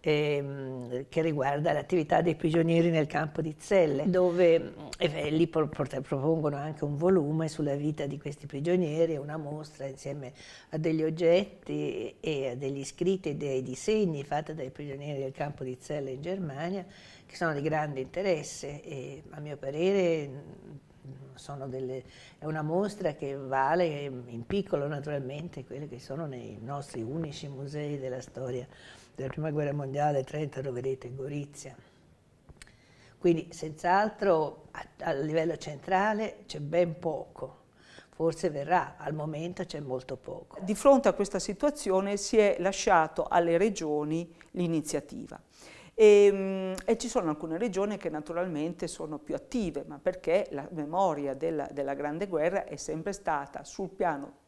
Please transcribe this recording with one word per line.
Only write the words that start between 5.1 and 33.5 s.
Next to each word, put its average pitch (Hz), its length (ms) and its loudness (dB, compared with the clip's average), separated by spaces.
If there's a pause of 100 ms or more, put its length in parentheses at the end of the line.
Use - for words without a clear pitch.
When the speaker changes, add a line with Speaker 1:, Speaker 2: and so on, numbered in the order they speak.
Speaker 1:
lì 160 160 6
por-, 160 220 2
porta-, 139 320 -4
propongono 147 560 0
anche 151 280 -6
un 147 120 -2
volume 160 520 4
sulla 147 260 -2
vita 147 320 -2
di 143 120 -6
questi 147 280 -10
prigionieri, 165 720 2
una 147 200 -6
mostra 151 500 -10
insieme 139 460 -10 (380)
a 156 80 -4
degli 160 240 2
oggetti 160 1160 0
e 139 300 -2
a 123 60 -6
degli 139 280 -4
scritti 185 460 -2
e 143 60 -4
dei 139 260 -2
disegni 156 640 0
fatti 151 300 -4
dai 135 160 -8
prigionieri 143 500 -8
del 135 120 -4
campo 147 320 -6
di 127 160 -8
Zelle 143 300 -6
in 131 120 -8
Germania, 175 640 -6 (420)
che - 100 -20
sono 165 160 0
di 143 80 -2
grande 151 400 0
interesse 147 840 -4
e, 139 480 -12
a 151 100 -14
mio 147 160 -8
parere, 151 1300 0 (460)
sono 139 340 -10
delle, 131 340 -6 (360)
è - 60 -16
una 156 160 -2
mostra 175 540 0
che 139 200 -6
vale 139 520 2
in 127 600 -6
piccolo 185 400 0
naturalmente 143 800 -6
quelle 147 240 -12
che 131 100 -12
sono 147 280 -8
nei 117 340 -10
nostri 139 400 -8
unici 147 480 -6
musei 143 500 -8
della 127 220 -6
storia 127 460 -8 (480)
della 135 140 -6
Prima 156 220 -4
Guerra 147 220 0
Mondiale, 143 500 0
Trenta, 147 380 -6
Rovereto 131 460 -4
e 123 80 -12
Gorizia. 139 600 -8 (1400)
Quindi 170 320 2